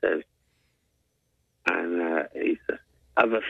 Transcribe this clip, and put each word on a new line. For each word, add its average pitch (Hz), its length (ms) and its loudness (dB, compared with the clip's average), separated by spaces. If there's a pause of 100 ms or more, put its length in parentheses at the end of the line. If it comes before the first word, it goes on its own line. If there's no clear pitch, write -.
says, 92 200 2 (1500)
and, 87 320 -2
uh, 82 220 0 (100)
he - 240 -2 (120)
says, - 100 -4 (380)
"I've 113 160 4
a 110 160 0